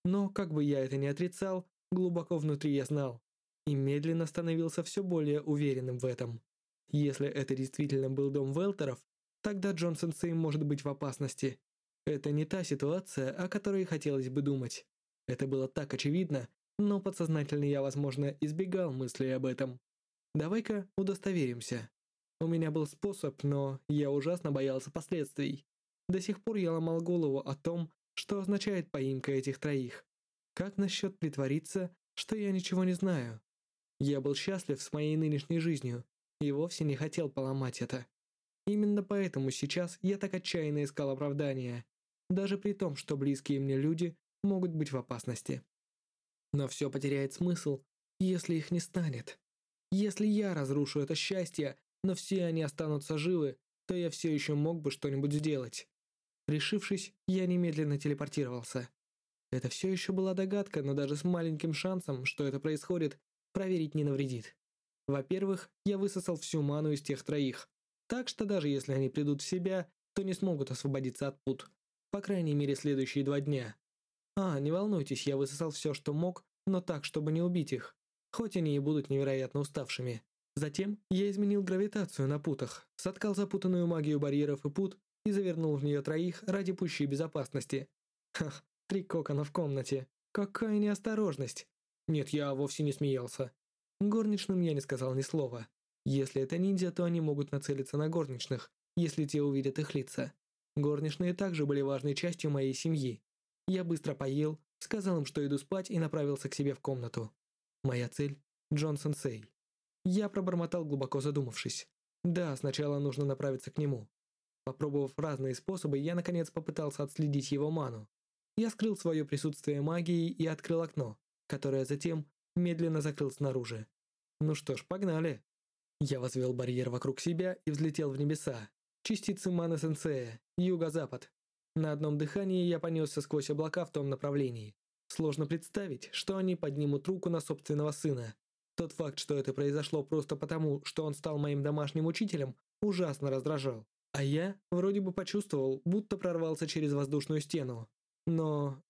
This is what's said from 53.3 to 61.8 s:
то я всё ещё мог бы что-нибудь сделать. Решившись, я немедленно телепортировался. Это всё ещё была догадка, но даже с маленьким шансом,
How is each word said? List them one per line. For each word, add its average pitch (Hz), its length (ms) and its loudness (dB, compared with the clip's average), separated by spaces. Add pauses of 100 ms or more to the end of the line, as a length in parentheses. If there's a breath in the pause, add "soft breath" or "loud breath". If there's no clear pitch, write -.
то 185 80 0
я 175 160 0
всё 160 220 -2
ещё 147 220 0
мог 156 260 2
бы 147 100 -2
что-нибудь 139 420 0
сделать. 147 560 -2 (580)
Решившись, 190 640 0 (140)
я 185 200 2
немедленно 160 520 2
телепортировался. 131 920 -2 (640)
Это 127 180 -2
всё - 200 -2
ещё 190 240 0
была 190 220 2
догадка, 190 480 0
но 139 120 0
даже 143 220 0
с 147 80 -2
маленьким 165 480 0
шансом, 151 520 -4